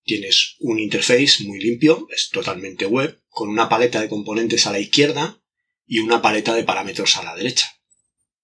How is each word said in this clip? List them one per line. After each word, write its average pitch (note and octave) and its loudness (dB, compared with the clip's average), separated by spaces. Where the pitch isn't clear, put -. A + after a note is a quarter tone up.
Tienes G2+ 0
un A2+ -2
interface A#2+ 2
muy G2+ -8
limpio, A#2+ 2
es - -4
totalmente F#2+ -6
web, C3 -2
con G#2 -8
una A2 0
paleta A#2 2
de A2 -4
componentes A2 -2
a G#2 -4
la G2+ -2
izquierda D3 0
y A2+ 0
una A2+ 2
paleta G#2+ 0
de A2+ 0
parámetros F#2+ 0
a G2+ -10
la - -12
derecha. - -4